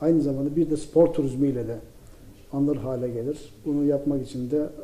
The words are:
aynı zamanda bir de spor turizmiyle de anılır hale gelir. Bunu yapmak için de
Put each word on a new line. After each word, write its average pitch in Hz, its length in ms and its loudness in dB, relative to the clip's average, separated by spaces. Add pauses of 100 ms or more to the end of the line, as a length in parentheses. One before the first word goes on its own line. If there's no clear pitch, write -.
aynı 156 220 4
zamanda 139 340 -2
bir 160 140 2
de 151 60 0
spor - 380 4
turizmiyle 131 540 0
de 117 100 -8 (760)
anılır 143 240 0
hale 123 320 -4
gelir. 120 300 -6 (260)
Bunu 147 200 0
yapmak 139 420 0
için 123 240 -8
de 151 180 0 (160)